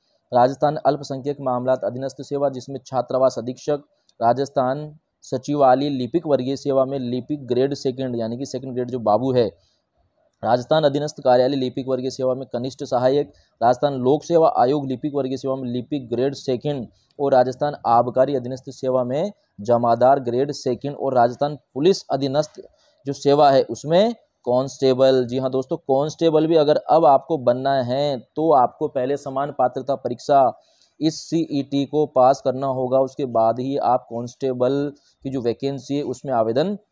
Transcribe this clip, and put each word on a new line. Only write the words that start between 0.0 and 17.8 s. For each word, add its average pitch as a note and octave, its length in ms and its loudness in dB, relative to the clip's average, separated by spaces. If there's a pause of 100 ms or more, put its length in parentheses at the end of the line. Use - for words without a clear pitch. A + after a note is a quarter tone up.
राजस्थान C3+ 420 2 (100)
अल्पसंख्यक C#3+ 560 -4
मामलात B2+ 420 -2
अधीनस्थ B2+ 380 -8
सेवा, C#3 280 -4
जिसमें C3 360 -10
छात्रावास C3 520 0
अधीक्षक, B2+ 420 -6 (420)
राजस्थान C3+ 760 -2 (260)
सचिवालय C3+ 680 2
लिपिक C#3 380 -4
वर्गीय C3+ 280 0
सेवा C3+ 300 0
में C#3 140 -6
लिपिक B2+ 480 -6
ग्रेड B2+ 260 0
सेकंड, C3 420 -6
यानी A#2 220 -6
कि C3+ 80 -8
सेकंड C3 280 -10
ग्रेड B2 160 -6
जो B2+ 100 -8
बाबू A2+ 340 0
है, A#2 380 -2 (760)
राजस्थान B2+ 380 2
अधीनस्थ C#3+ 400 0
कार्यालय B2+ 320 4
लिपिक B2+ 340 -4
वर्गीय B2+ 200 -2
सेवा B2+ 240 -2
में C3 200 -8
कनिष्ठ B2+ 300 -8
सहायक, C3 500 0 (300)
राजस्थान B2+ 300 2
लोक C3+ 300 2
सेवा E3 340 2
आयोग C3+ 300 2
लिपिक C3 280 -6
वर्गीय C3 220 -2
सेवा C3 180 -4
में C3+ 80 -8
लिपिक B2 460 -8
ग्रेड C3 240 -2
सेकंड C3+ 540 -6 (320)
और C#3 140 0
राजस्थान C3 400 2 (140)